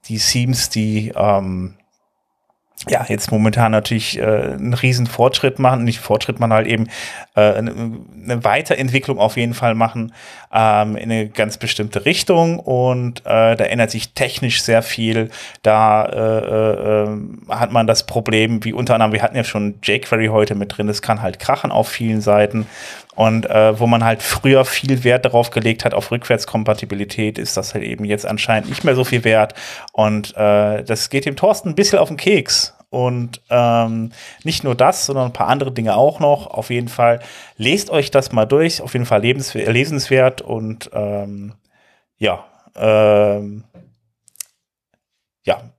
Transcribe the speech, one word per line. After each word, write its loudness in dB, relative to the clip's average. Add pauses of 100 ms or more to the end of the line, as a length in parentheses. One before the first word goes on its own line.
Die -6
Themes, 0
die, -2
ähm, 0 (1120)
ja, 0
jetzt -4
momentan 2
natürlich, -2
äh, -2
einen -2
riesen 0
Fortschritt 0
machen, 2
nicht -2
Fortschritt -2
machen, 2
halt 4
eben, 0 (480)
äh, 6
eine, 0 (240)
eine -4
Weiterentwicklung 0
auf 2
jeden -2
Fall 0
machen, -2 (360)
ähm, 2
in -6
eine -2
ganz -4
bestimmte -4
Richtung 2
und, -2
äh, 4
da 0
ändert 0
sich -10
technisch -2
sehr 4
viel. -2 (340)
Da, 4
äh, 0
äh, 0
ähm, -8
hat -2
man 4
das 4
Problem, 0
wie -4
unter 0
anderem, 2
wir 0
hatten -2
ja -2
schon -4
jQuery 0
heute 2
mit -6
drin, -4
das -4
kann -2
halt -6
krachen -2
auf 0
vielen -2
Seiten. 2 (500)
Und, 2
äh, 4
wo 2
man 4
halt 0
früher 4
viel -2
Wert 4
darauf 2
gelegt -2
hat, 0
auf -2
Rückwärtskompatibilität, -4
ist -8
das -6
halt -6
eben -6
jetzt -2
anscheinend -2
nicht -6
mehr 2
so 2
viel 0
wert. 4 (400)
Und, 0
äh, 2
das -4
geht -2
dem -4
Thorsten 0
ein -6
bisschen 4
auf 2
den -10
Keks. 0 (140)
Und, -4
ähm, 2 (300)
nicht -4
nur 0
das, 2
sondern -2
ein -8
paar -2
andere 0
Dinge -2
auch 4
noch. 0
Auf -10
jeden -4
Fall 2 (360)
lest 0
euch 0
das 2
mal 2
durch. 0
Auf -12
jeden -2
Fall 2
lebenswer-, -2
lesenswert 0
und, -8
ähm, -8 (600)
ja, -2 (280)
ähm, 2 (1800)
ja. -2 (180)